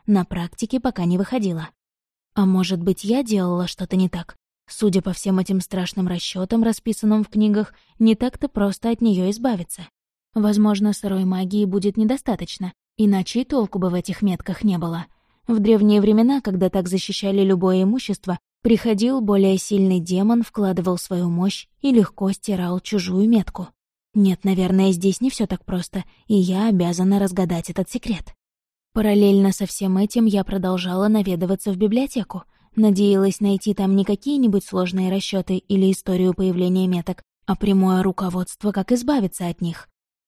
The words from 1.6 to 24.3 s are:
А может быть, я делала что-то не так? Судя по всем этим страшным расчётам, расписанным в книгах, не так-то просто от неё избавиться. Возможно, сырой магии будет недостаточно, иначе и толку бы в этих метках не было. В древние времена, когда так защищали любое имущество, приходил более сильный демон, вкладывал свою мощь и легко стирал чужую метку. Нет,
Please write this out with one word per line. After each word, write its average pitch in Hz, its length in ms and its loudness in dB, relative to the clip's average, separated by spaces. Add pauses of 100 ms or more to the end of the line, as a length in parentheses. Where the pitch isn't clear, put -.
А 202 120 2
может 185 360 0
быть, 180 220 -2
я 240 200 0
делала 180 440 -2
что-то - 280 -8
не 185 140 2
так? - 260 -12 (320)
Судя 196 340 0
по 185 120 -4
всем 190 260 -2
этим 190 220 -2
страшным 185 460 -6
расчётам, 185 560 -2
расписанным 214 600 0
в - 60 -8
книгах, 208 440 0 (260)
не 220 160 6
так-то 254 320 -4
просто 202 420 -2
от 233 120 -2
неё 190 280 2
избавиться. 208 580 -6 (460)
Возможно, 208 580 2
сырой 196 340 -2
магии 185 400 0
будет 196 320 -2
недостаточно, 214 760 -4 (240)
иначе 202 440 2
и - 40 -2
толку 214 340 -2
бы 180 100 0
в 175 40 -4
этих 180 300 -4
метках 185 400 -4
не 196 140 2
было. 165 280 -6 (420)
В 226 120 0
древние 208 420 4
времена, 226 400 4
когда 190 280 0
так 180 180 -2
защищали 196 560 -2
любое 185 400 2
имущество, 196 560 -2 (220)
приходил 233 600 2
более 196 360 4
сильный 190 420 0
демон, 190 420 0
вкладывал 185 560 -2
свою 175 320 -4
мощь 175 380 -2 (140)
и 277 100 0
легко 202 400 2
стирал 180 480 -4
чужую 190 500 0
метку. 196 380 0 (520)
Нет, 190 260 2